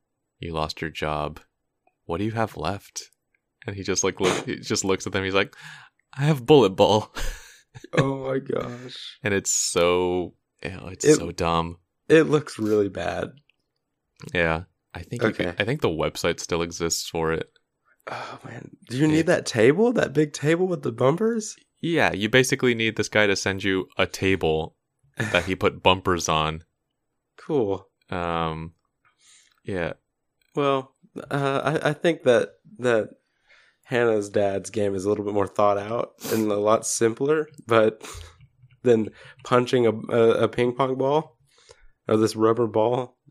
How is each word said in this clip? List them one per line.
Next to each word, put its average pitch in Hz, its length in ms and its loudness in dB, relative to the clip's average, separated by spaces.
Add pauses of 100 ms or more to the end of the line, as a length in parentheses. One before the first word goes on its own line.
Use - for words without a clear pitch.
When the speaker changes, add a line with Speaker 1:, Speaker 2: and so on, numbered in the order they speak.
(380)
Speaker 1:
you 85 140 -10
lost 78 280 -4
your 80 100 -6
job. 76 500 -6 (640)
What 85 140 -6
do 101 60 -4
you 113 80 -4
have 113 240 -4
left?" - 540 -10 (560)
And 101 100 -10
he 98 60 -12
just, 92 220 -2
like, 95 160 -2
look, 92 260 0
he 101 100 -6
just - 280 -4
looks 95 220 -2
at 98 60 -8
them. 98 120 -2
He's 95 100 -4
like, 98 200 0 (640)
"I 139 80 -4
have 143 220 0
bullet 127 240 8
ball." 98 500 2
<laughs> - 40 -2 (680)
Speaker 2:
Oh 135 380 -2
my 135 80 -2
gosh. - 840 -10
Speaker 1:
And 101 120 0
it's 98 180 0
so, 90 800 2 (300)
you - 80 -8
know, 92 200 -14
it's 95 140 -10
Speaker 2:
It 151 120 8
Speaker 1:
so 85 140 -6
dumb. 85 460 -2 (320)
Speaker 2:
it 160 140 6
looks 147 360 -2
really 107 300 0
bad. 87 440 -6 (1000)
Speaker 1:
Yeah. 82 300 0 (320)
I 87 80 -12
think 120 200 -8
you 113 60 2
Speaker 2:
Okay. 92 160 -6
Speaker 1:
could, 87 160 -8
I 104 40 0
think 139 180 -4
the 95 80 2
website 78 500 -2
still 85 220 -4
exists 85 440 -4
for 80 280 -2
it. - 180 -8 (580)
Speaker 2:
Oh - 340 -12
man. - 260 -16 (180)
Do - 80 -8
you 147 100 2
need 156 100 4 (120)
Speaker 1:
Yeah. 175 80 4
Speaker 2:
that - 100 -4
table? 156 460 4
That - 220 0
big 147 180 0
table 170 340 0
with 165 180 -4
the 131 80 -2
bumpers? 175 600 0 (260)
Speaker 1:
Yeah, 139 340 2
you 104 160 -2
basically 127 440 4
need 113 220 -2
this 107 140 -4
guy 107 160 4
to 98 100 2
send 98 260 -4
you 95 260 0 (100)
a 92 80 2
table 85 680 0 (420)
that 101 260 0
he 92 100 -2
put 90 280 -2
bumpers 92 480 2
on. 78 380 -2
Speaker 2:
<laughs> - 40 -20 (640)
Cool. 104 500 -2 (240)
Speaker 1:
Um, 82 640 -4 (920)
yeah. 90 280 -6 (600)
Speaker 2:
Well, 139 420 -2 (340)
uh, 139 540 -2
I, 147 60 2
I - 20 -2
think 156 320 -2
that, 120 300 4 (240)
that 117 320 0 (760)
Hannah's 110 460 0
dad's 98 400 -2
game 101 260 -2
is 92 80 -6
a 101 40 0
little 104 160 0
bit 104 100 -4
more 98 120 0
thought 104 320 2
out 107 360 -6 (180)
and 110 180 0
a 101 60 0
lot 107 280 2
simpler, 139 640 -2 (200)
but 110 340 2 (800)
than 113 280 4 (340)
punching 123 420 2
a, 110 60 4
a, 113 380 2 (140)
a 110 40 0
ping 123 240 0
pong 131 240 -2
ball 143 420 -2 (720)
or 110 80 4
this 110 180 2
rubber 113 320 2
ball. 117 500 -2 (140)